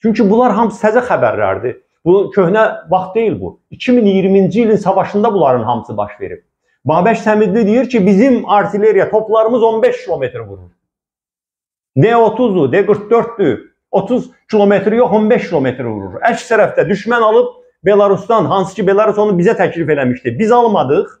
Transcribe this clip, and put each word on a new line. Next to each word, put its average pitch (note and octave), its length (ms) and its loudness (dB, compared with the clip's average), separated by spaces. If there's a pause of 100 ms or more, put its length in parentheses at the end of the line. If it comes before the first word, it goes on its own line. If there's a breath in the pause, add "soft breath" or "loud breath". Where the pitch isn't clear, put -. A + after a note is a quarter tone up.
Çünki A3+ 280 2
bunlar A3+ 260 2
hamısı A3 300 -2
təzə A3 240 2
xəbərlərdir. G#2+ 720 -2 (240)
Bu, F3+ 260 2
köhnə G3+ 600 0
vaxt F#3 240 -2
deyil A3 260 -2
bu. F2 180 -12 (120)
İki - 200 -4
min A#3+ 140 4
iyirminci F#3+ 560 2
ilin A3 140 2
savaşında G3 580 0
bunların C3 300 2
hamısı A2 340 -6
baş G#2 140 -6 (100)
verib. F2+ 220 -12 (420)
Babək F3+ 340 0
Səmidli G#3+ 480 0
deyir B3 220 0
ki, A3+ 160 0
bizim G#3 440 2
artilleriya, G3+ 600 2
toplarımız A3 540 0
on A3 200 0
beş B3 220 -2
kilometr C3+ 340 -6
vurur. F#2 320 -18 (1300)
D G#3+ 200 4
otuz G3+ 540 0
D G3 140 0
qırx G3+ 240 -2
dörddür, G3+ 500 -2 (320)
otuz G#3 380 -4 (220 soft breath)
kilometr G#3 400 2
yox, A#3 200 0
on G#3+ 180 2
beş - 200 0
kilometr C3+ 340 -2
vurur. G2+ 380 -10
Əks - 260 -2
tərəfdə G#3 400 0
düşmən G#3 340 -2
alıb A3+ 260 4 (380 soft breath)
Belarusdan, G3+ 600 2
hansı F#3+ 300 -2
ki, F3+ 120 -2
Belarus G#3 300 2
onu G#3 200 0
bizə F3 200 2
təklif E3 320 -4
eləmişdi. B2+ 500 -2
Biz G#3+ 120 0
almadıq. G3+ 580 0 (100)